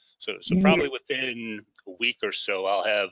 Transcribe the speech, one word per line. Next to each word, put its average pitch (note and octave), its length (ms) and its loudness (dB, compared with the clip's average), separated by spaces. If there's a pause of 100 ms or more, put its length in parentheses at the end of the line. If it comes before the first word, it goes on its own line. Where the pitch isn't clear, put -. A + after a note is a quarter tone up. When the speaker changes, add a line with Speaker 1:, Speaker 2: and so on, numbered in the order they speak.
(200)
Speaker 1:
So, G2+ 200 -8
so - 160 -2
Speaker 2:
Mm. F#3 60 6
Speaker 1:
probably F#3+ 260 6
within A#2+ 800 -6 (200)
a G2 140 -14
week A#2+ 240 -2
or G#2 80 0
so, F#2+ 340 -2
I'll G2 180 2
have, G#2 280 0